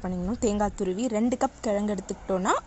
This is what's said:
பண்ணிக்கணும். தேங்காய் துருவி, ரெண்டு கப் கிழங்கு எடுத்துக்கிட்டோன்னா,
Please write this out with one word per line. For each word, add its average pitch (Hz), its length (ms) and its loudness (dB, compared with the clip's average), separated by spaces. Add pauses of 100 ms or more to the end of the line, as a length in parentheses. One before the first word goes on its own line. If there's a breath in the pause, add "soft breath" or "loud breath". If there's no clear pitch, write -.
பண்ணிக்கணும். 185 360 -2
தேங்காய் 208 360 2
துருவி, 196 320 0
ரெண்டு 233 300 2
கப் - 240 -2
கிழங்கு 208 340 0
எடுத்துக்கிட்டோன்னா, 190 560 -2 (160)